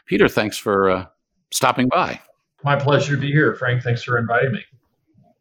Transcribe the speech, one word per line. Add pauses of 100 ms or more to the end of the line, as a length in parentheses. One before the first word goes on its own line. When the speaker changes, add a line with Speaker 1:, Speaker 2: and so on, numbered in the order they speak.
Speaker 1:
Peter,
thanks
for,
uh, (460)
stopping
by. (440)
Speaker 2:
My
pleasure
to
be
here,
Frank.
Thanks
for
inviting
me. (760)